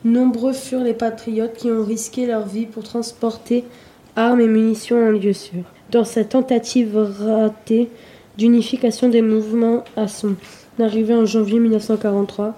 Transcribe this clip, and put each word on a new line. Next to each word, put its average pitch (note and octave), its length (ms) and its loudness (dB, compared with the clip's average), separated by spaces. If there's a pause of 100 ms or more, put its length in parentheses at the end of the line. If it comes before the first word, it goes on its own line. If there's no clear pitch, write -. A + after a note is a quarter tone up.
Nombreux A#3+ 480 2
furent B3+ 320 -6
les A#3 100 0
patriotes A3+ 600 -4
qui A#3+ 180 -4
ont A3 120 0
risqué A3 400 -6
leur A3 220 -2
vie G#3+ 200 -6
pour A3 180 -14
transporter A#3 800 -4 (500)
armes A#3+ 260 2
et A#3 60 6
munitions A3 600 2
en - 20 4
lieu G3+ 220 2
sûr. F3+ 320 -8 (260)
Dans A#3 140 2
cette G#3+ 240 -2
tentative A#3+ 680 0
ratée G#3+ 920 0 (480)
d'unification A#3 680 2
des A#3 140 4
mouvements A3 600 0 (140)
à A3 100 -2
son G3+ 300 -4 (420)
arrivée A3 380 0
en A3+ 100 4
janvier G#3+ 320 0
mille A#3 140 4
neuf G#3+ 100 0
cent A3 140 0
quarante-trois, G#3 600 -2